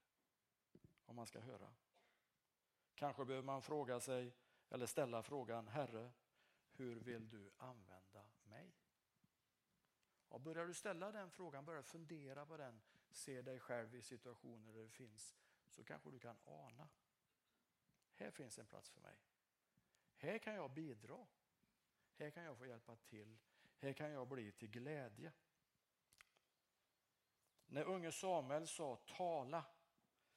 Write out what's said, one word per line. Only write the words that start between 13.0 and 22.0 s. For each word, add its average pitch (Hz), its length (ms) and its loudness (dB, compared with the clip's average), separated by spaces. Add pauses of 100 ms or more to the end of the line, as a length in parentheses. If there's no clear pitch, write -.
se 127 320 -2
dig 127 180 -2
själv 117 340 2
i 120 80 -8
situationer 113 680 -10
där 110 100 -8
det 110 80 -10
finns, 110 440 -10 (340)
så - 160 -12
kanske - 260 -4
du 131 80 -8
kan 117 260 -8
ana: 147 440 -10 (1300)
"Här - 160 -4
finns 127 280 -8
en 117 80 -10
plats - 240 -12
för - 100 -18
mig. - 180 -14 (1000)
Här 190 220 4
kan 220 160 0
jag 151 160 0
bidra. 143 560 -4 (880)